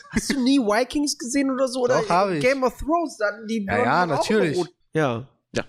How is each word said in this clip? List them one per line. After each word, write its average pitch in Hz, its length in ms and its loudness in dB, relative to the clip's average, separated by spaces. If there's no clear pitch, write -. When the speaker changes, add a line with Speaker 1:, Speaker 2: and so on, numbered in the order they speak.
Speaker 1:
Hast - 220 -4
du 277 100 -2
nie 269 160 4
Vikings 254 580 0
gesehen 269 340 -2
oder 262 180 0
so? 247 160 -6
Oder 247 100 2
Speaker 2:
Doch, - 160 0
hab 190 200 4
ich. 156 120 -2
Speaker 1:
Game 262 200 2
of 247 160 0
Thrones, 320 380 -2
da 208 120 -2
hatten 214 180 -8
die 220 180 -4
Speaker 2:
Ja, 190 100 -2
Speaker 1:
Blonden 104 100 2
Speaker 2:
ja, 127 100 2
Speaker 1:
auch 175 120 4
immer 160 100 0
Speaker 2:
natürlich. 202 400 2
Speaker 1:
rot. 175 120 0
Ja. 131 360 -2
Speaker 3:
Ja, 113 160 -2